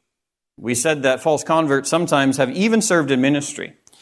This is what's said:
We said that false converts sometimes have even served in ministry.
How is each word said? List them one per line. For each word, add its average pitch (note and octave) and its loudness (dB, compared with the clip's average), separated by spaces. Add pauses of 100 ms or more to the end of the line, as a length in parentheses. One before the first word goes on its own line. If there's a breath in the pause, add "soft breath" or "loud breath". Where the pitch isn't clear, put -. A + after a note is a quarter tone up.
(580)
We A#2+ -4
said D#3 0
that C3 0
false D3+ 0
converts D3 0
sometimes D3 2
have C3 0
even A3 0
served D#3+ 0
in C3 0
ministry. C#3 -2 (280 loud breath)